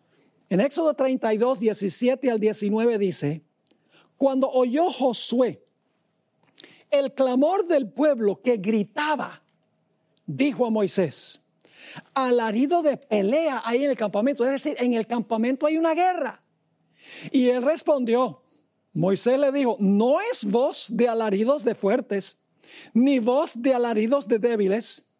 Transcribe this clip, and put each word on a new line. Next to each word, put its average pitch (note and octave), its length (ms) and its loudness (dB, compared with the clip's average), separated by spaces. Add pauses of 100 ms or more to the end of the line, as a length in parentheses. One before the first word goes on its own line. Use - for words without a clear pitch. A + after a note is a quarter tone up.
(480)
En F3+ 120 0
Éxodo D4 340 0
treinta C4 400 0
y G#3+ 60 -2
dos, B3 200 0
diecisiete A#3+ 720 0
al A3+ 100 -2
diecinueve G#3+ 600 0
dice, E3 420 -2 (760)
"Cuando C4+ 320 2
oyó B3+ 440 2
Josué A#3+ 760 -2 (1200)
el C#4 240 0
clamor C#4+ 520 2
del C#4+ 240 0
pueblo A3+ 520 0
que A#3+ 160 0
gritaba, A3+ 840 -2 (840)
dijo B3 400 0
a A#3 40 -4
Moisés", G3 720 -2 (720)
alarido B3+ 680 0
de D4 140 0
pelea B3 680 -2
ahí A#3+ 220 0
en C#4+ 60 0
el A3+ 60 -2
campamento, A3 480 -2
es C4 60 0
decir, C#4 280 -4
en B3 140 0
el A3+ 140 -2
campamento A#3 580 -2
hay D#4 120 2
una E4 160 0
guerra. E4+ 500 -2 (880)
Y B3+ 160 4
él B3 160 2
respondió, B3+ 800 0 (520)
Moisés G3 460 2
le C#4 140 2
dijo, C4 260 0
"No G#3 400 4
es A4+ 240 -4
voz A#3 480 -2
de A#3+ 160 2
alaridos A3+ 560 0
de A3+ 120 0
fuertes, G3+ 640 -2 (540)
ni C4 260 4
voz B3 420 0
de C4 120 2
alaridos A#3+ 540 0
de A3 120 2
débiles, G#3+ 680 -2 (140)